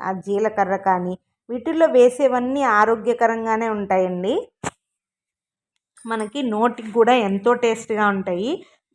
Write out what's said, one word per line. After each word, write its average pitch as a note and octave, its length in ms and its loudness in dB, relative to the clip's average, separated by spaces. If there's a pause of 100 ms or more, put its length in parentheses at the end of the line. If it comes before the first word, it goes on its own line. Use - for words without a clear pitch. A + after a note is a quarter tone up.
ఆ F#3+ 100 -6
జీలకర్ర G3+ 640 -2
కానీ F#3 420 -2 (320)
వీటిల్లో D#4 360 0
వేసేవన్నీ B3+ 760 2
ఆరోగ్యకరంగానే A3+ 1080 0
ఉంటాయండి. F#3+ 840 -2 (1500)
మనకి A3+ 380 -6
నోటికి A3+ 480 -2
కూడా A#3 220 4
ఎంతో G#3 400 2
టేస్ట్గా A3+ 540 0
ఉంటాయి. G3 580 -2 (300)